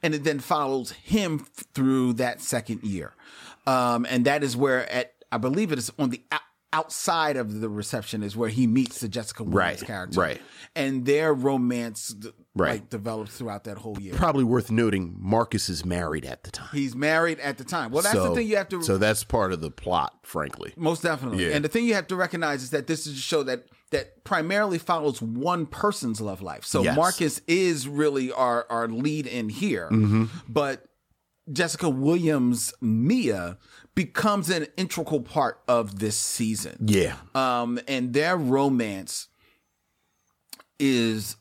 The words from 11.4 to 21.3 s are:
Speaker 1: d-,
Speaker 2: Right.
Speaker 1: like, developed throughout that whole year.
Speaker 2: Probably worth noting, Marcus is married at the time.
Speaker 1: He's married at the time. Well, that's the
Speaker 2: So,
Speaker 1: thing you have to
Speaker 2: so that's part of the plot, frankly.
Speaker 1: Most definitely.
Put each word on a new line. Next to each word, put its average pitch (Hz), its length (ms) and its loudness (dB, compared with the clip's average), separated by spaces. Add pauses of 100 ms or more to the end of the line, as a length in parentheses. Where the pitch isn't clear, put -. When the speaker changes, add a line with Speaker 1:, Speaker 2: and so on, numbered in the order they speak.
Speaker 1:
d-, 107 220 -14 (260)
Speaker 2:
Right. 104 240 2
Speaker 1:
like, - 100 -20
developed 110 400 -8
throughout 104 340 -10
that 104 140 -12
whole 107 220 -12
year. 95 120 -10
Speaker 2:
Probably 143 300 4
worth 117 300 4
noting, 98 480 2
Marcus 107 480 2
is 82 160 -6
married 82 400 -2
at 65 180 -12
the - 80 -16
time. - 220 -14
Speaker 1:
He's 139 240 -4
married 160 420 2
at 139 200 -6
the 131 60 -14
time. 127 280 -6
Well, 156 100 2
that's 208 140 2
the 185 80 4
Speaker 2:
So, 180 100 2
Speaker 1:
thing 226 140 0
you 214 80 2
have 196 140 -2
to 175 120 -4
Speaker 2:
so 98 160 2
that's 208 240 2
part 98 300 0
of 82 80 -4
the 80 100 -6
plot, 82 540 -2
frankly. - 520 -8
Speaker 1:
Most 165 280 0
definitely. 127 420 -2